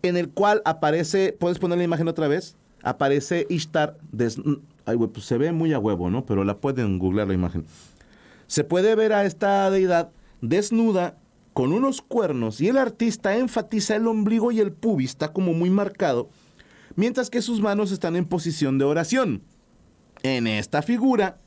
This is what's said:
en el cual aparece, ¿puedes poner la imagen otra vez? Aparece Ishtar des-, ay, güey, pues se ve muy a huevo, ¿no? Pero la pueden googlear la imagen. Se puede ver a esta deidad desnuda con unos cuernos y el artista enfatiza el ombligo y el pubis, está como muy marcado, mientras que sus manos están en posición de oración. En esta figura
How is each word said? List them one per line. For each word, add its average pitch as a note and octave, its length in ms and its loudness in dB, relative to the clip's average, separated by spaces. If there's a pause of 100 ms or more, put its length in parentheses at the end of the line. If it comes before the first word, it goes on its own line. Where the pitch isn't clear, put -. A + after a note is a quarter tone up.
en F3+ 140 0
el F3 140 -2
cual G#3 340 2
aparece, E3 720 0
¿puedes F3 200 0
poner F3 200 0
la F3 60 2
imagen E3 240 0
otra D#3+ 200 -2
vez? E3 280 -2 (260)
Aparece C#3+ 680 0
Ishtar D#3 480 -2 (140)
des-, A2+ 280 -2 (460)
ay, A2+ 120 -2
güey, A2+ 140 0
pues G#2+ 160 -16
se A#2+ 120 0
ve D#3+ 140 0
muy E3 200 0
a C3+ 60 0
huevo, F#2 320 0
¿no? B2+ 160 -2
Pero G2 180 0
la G2+ 140 -2
pueden B2 400 -2
googlear F#2+ 300 0
la F#2+ 60 0
imagen. E2 300 -2 (840)
Se D3 160 -2
puede F#3 320 2
ver A3 160 2
a G3+ 120 2
esta G3 460 2
deidad F3+ 400 2 (300)
desnuda G3+ 760 0 (380)
con C3 180 0
unos C4 300 0
cuernos C3+ 580 -2
y F3 80 2
el B3+ 80 2
artista A3+ 600 0
enfatiza A3 600 -2
el A3+ 100 0
ombligo A3 460 2
y A3 80 0
el G3+ 120 0
pubis, D3 380 -2
está D3+ 220 -6
como F#3 200 0
muy E3+ 180 0
marcado, F3+ 580 0 (680)
mientras A#3+ 340 0
que A#3+ 100 0
sus A3+ 200 -2
manos G3+ 320 0
están F3 240 -2
en F3+ 80 0
posición D#3 540 -2
de C#3 60 2
oración. D#3+ 580 0 (800)
En B2+ 240 0
esta G#2+ 360 -2
figura A3+ 640 0